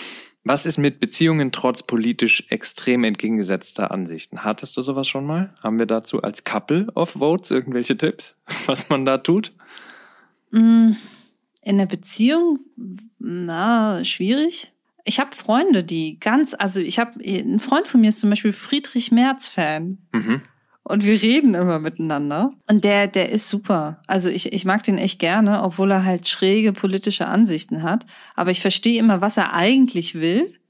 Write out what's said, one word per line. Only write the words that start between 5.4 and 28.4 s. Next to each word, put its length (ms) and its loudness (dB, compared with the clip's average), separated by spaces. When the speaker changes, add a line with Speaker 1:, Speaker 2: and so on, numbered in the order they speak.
Speaker 1:
Haben 180 -2
wir 80 0
dazu 340 -2
als 240 -6
Couple 500 -2
of 160 0
Votes 400 0
irgendwelche 460 -2
Tipps, 400 -4
<laughs> 140 -8
was 240 -2
man 140 0
da 140 2
tut? 340 0
Speaker 2:
Mm, 400 8
in 140 2
der 100 4
Beziehung, 720 2
na, 840 0
schwierig. 680 -2
Ich 160 -2
hab 160 -4
Freunde, 480 2
die 360 -6
ganz, 380 0
also 220 -2
ich 200 -2
hab, 180 -4
ein 420 -2
Freund 280 0
von 140 4
mir 80 6
ist 100 0
zum 120 2
Beispiel 220 0
Friedrich 580 -4
Merz-Fan. 880 0
Speaker 1:
Mhm. 300 -2
Speaker 2:
Und 200 0
wir 180 4
reden 340 4
immer 240 2
miteinander. 720 -2
Und 140 4
der, 240 4
der 220 0
ist 200 -2
super. 580 -2
Also 220 0
ich, 240 -4
ich 120 -4
mag 180 0
den 160 0
echt 200 -4
gerne, 440 2
obwohl 280 0
er 140 2
halt 220 -2
schräge 460 2
politische 540 -2
Ansichten 540 0
hat. 240 -2
Aber 160 0